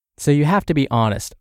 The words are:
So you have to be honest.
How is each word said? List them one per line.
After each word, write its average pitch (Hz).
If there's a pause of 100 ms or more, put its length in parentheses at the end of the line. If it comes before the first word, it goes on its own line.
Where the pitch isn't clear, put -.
(160)
So -
you 147
have 185
to 170
be 139
honest. 110